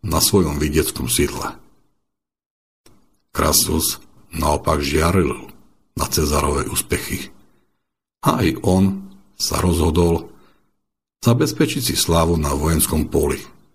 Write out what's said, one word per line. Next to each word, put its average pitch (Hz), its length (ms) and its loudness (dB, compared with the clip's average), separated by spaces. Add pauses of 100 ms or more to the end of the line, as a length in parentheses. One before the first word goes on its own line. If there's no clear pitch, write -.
na 80 160 0
svojom 76 400 2
vidieckom 73 480 -2
sídle. - 480 -2 (1800)
Crassus 78 640 0 (320)
naopak 76 480 0
žiaril 78 720 0 (480)
na - 80 -4
Cezarove 73 640 -2
úspechy. - 640 -6 (880)
A - 200 0
aj 85 60 4 (140)
on 95 480 2 (240)
sa - 240 -4
rozhodol 85 720 2 (960)
zabezpečiť 131 640 2
si - 80 -2
slávu 82 400 2
na 71 160 -2
vojenskom 78 560 0
poli. 71 320 0 (320)